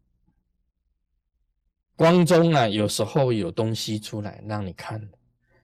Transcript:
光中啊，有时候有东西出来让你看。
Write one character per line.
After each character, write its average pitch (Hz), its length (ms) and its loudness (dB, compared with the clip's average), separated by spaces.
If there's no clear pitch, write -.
光 170 300 6
中 165 260 4
啊， 131 160 4
有 104 200 0
时 110 160 -4
候 131 280 0
有 95 200 -4
东 113 220 -2
西 110 260 -6
出 107 220 -12
来 - 260 -14
让 104 180 -6
你 90 80 -10
看。 107 380 -14